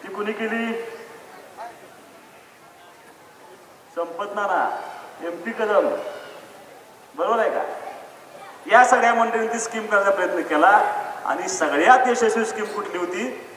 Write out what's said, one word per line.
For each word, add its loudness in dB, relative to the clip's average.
ती -12
कुणी -4
केली? -4
संपत -8
नाना, 0
एमपी -8
कदम, 4
बरोबर 2
आहे 4
का? -2
या 10
सगळ्या 6
मंडळींनी 2
ती -2
स्कीम -6
करण्याचा 4
प्रयत्न 0
केला 6
आणि -2
सगळ्यात 2
यशस्वी 0
स्कीम -6
कुठली -8
होती? -6